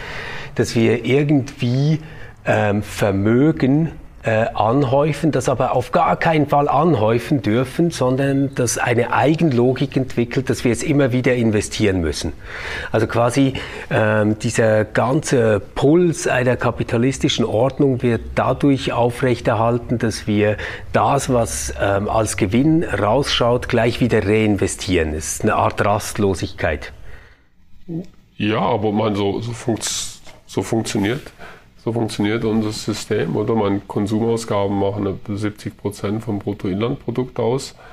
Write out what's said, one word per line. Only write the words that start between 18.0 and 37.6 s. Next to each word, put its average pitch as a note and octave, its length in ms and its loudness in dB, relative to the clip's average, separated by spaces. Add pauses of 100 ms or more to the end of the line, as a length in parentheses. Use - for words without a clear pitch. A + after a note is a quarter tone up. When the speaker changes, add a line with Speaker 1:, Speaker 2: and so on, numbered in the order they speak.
Speaker 1:
wird A#2 200 2 (120)
dadurch B2+ 600 0
aufrechterhalten, A#2+ 1040 0
dass A2 260 -2
wir G#2 320 2 (340)
das, B2+ 400 2
was, - 480 0
ähm, G2+ 300 0
als A2 260 0
Gewinn C#3 480 2
rausschaut, A#2+ 840 0
gleich A#2 320 2
wieder A2+ 240 2
reinvestieren. G2 880 2
Es D2+ 200 -6
ist - 100 -6
eine G#2+ 100 2
Art G#2+ 320 0
Rastlosigkeit. G2+ 1080 -2 (1400)
Speaker 2:
Ja, G#2+ 220 -2
aber A2 320 0
man, G#2+ 220 0
so, G2 260 -2
so A2+ 120 -6
funkt's-, - 680 -6 (280)
so - 160 -4
funktioniert A2 680 -2 (540)
so A#2 80 -2
funktioniert A2+ 500 -2
unser G#2+ 280 0
System, A2 640 -4
oder? A2 180 0
Meine G2+ 260 0
Konsumausgaben G#2+ 960 -2
machen G2+ 300 -2
etwa G2 300 -6
siebzig G2+ 420 -6
Prozent G#2 460 -6
vom G#2+ 160 -4
Bruttoinlandprodukt A#2 1000 -4
aus. A#2+ 360 -2 (180)